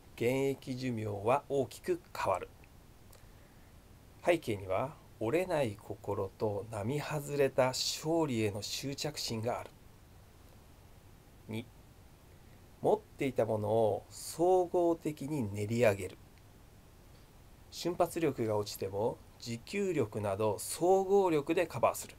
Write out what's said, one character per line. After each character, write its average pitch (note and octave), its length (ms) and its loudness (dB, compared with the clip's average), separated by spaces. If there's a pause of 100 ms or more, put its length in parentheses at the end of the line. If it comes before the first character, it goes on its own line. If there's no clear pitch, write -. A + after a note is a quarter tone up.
(160)
現 A#2 100 0 (240)
役 C3+ 260 -6
寿 B2+ 160 -4
命 G#2+ 140 -4
は G#2 420 2
大 C#3 180 0
き - 160 -14
く F3 180 -2 (160)
変 - 160 0
わ F2+ 60 0
る。 - 100 -10 (1800)
背 E3+ 140 4
景 A2+ 180 -4
に G2 100 -10
は A2+ 280 -2 (260)
折 B2 200 2
れ F#3 60 -2
な D#3+ 160 0
い G#2+ 180 -2
心 G2+ 480 -6
と G#2+ 420 -4
並 A2+ 280 -4
外 C#3+ 380 -6
れ C#3 140 4
た B2+ 180 4
勝 D#3 580 0
利 A#2 160 0
へ G#2 80 2
の G2+ 120 -6
執 - 340 -6
着 - 240 -6
心 A2+ 220 -4
が A2+ 180 -2
あ G2 40 -10
る。 - 60 -16 (1800)
二、 A2 200 -8 (1120)
持 D#3+ 140 4
っ - 60 2
て - 260 -6
い B2+ 60 0
た A#2+ 120 2
も A2 140 2
の G#2 100 0
を G#2+ 400 4
総 F3+ 560 2
合 E3+ 320 2
的 D3+ 320 -6
に B2+ 240 -2
練 G#2 140 -2
り A#2 180 4
上 G#2 100 8
げ F#2 140 -6
る。 - 100 -16 (1500)
瞬 E3+ 260 -6
発 F3 220 0
力 C3+ 280 0
が G#2+ 100 2
落 G#2 160 -2
ち - 40 -12
て G2 120 -4
も G2+ 300 -2 (200)
持 A#2 200 -8
久 G3+ 340 -4
力 A#2+ 280 -2
な G2+ 160 0
ど G#2+ 220 0
総 F#3+ 460 2
合 F#3+ 260 4
力 D#3 240 2
で F3 120 2
カ B2+ 140 -8
バ G2 120 4
ー - 40 -8
す - 120 -10
る。 - 100 -18